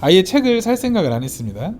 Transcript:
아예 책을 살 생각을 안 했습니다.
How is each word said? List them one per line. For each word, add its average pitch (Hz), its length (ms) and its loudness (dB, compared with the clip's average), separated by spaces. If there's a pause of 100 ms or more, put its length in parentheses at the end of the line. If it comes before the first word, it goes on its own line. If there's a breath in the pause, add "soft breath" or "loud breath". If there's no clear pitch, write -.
아예 170 220 6
책을 240 400 2
살 240 140 0
생각을 233 360 0
안 120 120 -4
했습니다. 120 560 -8